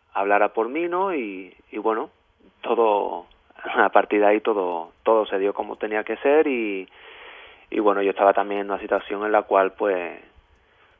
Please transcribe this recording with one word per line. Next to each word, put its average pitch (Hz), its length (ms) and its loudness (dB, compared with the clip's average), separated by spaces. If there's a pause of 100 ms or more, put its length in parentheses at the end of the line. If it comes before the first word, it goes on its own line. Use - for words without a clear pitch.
(140)
hablara 101 400 2
por 110 160 -2
mí, 165 180 -4
¿no? 180 260 -4
Y, 98 400 -8 (180)
y - 80 -10
bueno, 110 300 -2 (520)
todo, 104 640 0 (300)
<laughs> - 200 -10
a 110 140 4
partir 104 320 2
de 104 60 6
ahí 104 120 4
todo, 90 520 -4 (120)
todo 110 220 2
se 98 140 -4
dio 98 140 0
como 107 220 -8
tenía 107 300 -6
que 113 120 -6
ser 151 300 2
y, 107 400 -4 (840)
y - 100 -4
bueno, 101 220 2
yo 98 100 2
estaba 98 220 4
también 101 280 -2
en 101 100 -6
una 98 80 -4
situación 104 460 -4
en 107 80 -2
la 107 80 4
cual, 98 320 2
pues, 90 480 -4 (800)